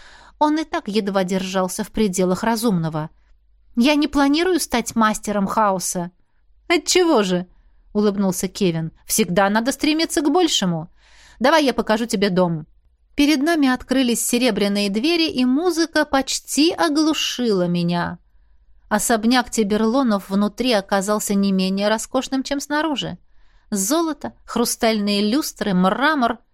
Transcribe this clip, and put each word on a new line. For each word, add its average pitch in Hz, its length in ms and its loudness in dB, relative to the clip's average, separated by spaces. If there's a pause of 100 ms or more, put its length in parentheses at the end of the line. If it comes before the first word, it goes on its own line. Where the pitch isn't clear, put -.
(400)
Он 302 200 2
и 320 40 -2
так 320 240 -6
едва 202 360 0
держался 190 600 -2
в - 80 -10
пределах 185 520 0
разумного. 175 640 -2 (720)
«Я 277 140 4
не 294 140 2
планирую 294 520 2
стать - 360 -4
мастером 208 500 0
хаоса». 190 640 -2 (580)
«Отчего 339 540 2
же?» 180 240 0 (480)
улыбнулся 202 540 0
Кевин. 160 440 -2 (140)
«Всегда 196 460 0
надо 226 200 0
стремиться 311 500 -2
к 294 100 0
большему. 196 580 0 (500)
Давай 302 240 4
я 240 120 2
покажу 220 320 -2
тебе 202 240 0
дом». 170 340 0 (500)
Перед 285 280 4
нами 311 240 2
открылись 254 580 0
серебряные 202 640 0
двери, 320 400 0
и 254 160 0
музыка 311 600 0
почти 277 640 0
оглушила 285 960 0
меня. 175 500 -2 (720)
Особняк 233 640 0
Тиберлонов 220 800 0
внутри 208 420 0
оказался 202 640 0
не 196 160 2
менее 190 360 0
роскошным, 254 540 -2
чем 277 180 -6
снаружи. 285 600 -4 (500)
Золото, 285 640 -2 (100)
хрустальные 220 800 0
люстры, 208 540 -2
мрамор. 233 640 2 (140)